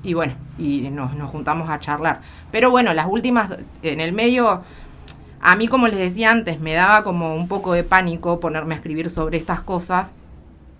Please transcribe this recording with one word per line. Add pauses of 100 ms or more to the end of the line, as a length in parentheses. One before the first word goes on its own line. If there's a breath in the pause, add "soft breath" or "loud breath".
y
bueno, (240)
y
nos,
nos
juntamos
a
charlar. (300 soft breath)
Pero
bueno,
las
últimas, (320)
en
el
medio, (760 loud breath)
a
mí,
como
les
decía
antes,
me
daba
como
un
poco
de
pánico
ponerme
a
escribir
sobre
estas
cosas, (680)